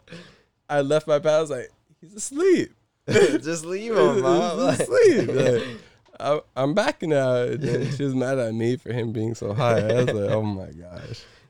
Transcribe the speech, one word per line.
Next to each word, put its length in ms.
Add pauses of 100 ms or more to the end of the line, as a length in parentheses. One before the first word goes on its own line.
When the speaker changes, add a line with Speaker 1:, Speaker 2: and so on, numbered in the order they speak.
(680)
Speaker 1:
I 120
left 260
my 120
pad. 160
I 80
was 80
like, 200 (300)
"He's 140
asleep." 580 (160)
Speaker 2:
<laughs> 200
Just 560
leave 320
him, 180
Speaker 1:
<laughs> 0
He's 100
Speaker 2:
Mom. 340
Speaker 1:
asleep. 720
Speaker 2:
<laughs> 0
Speaker 1:
Like, 320 (560)
I, 220 (160)
I'm 180
back 280
now. 340
And 260
then 320
she 80
was 140
mad 240
at 120
me 260
for 140
him 200
being 240
so 160
high. 260
I 240
was 100
like, 200
"Oh 100
my 300
gosh." 500 (280)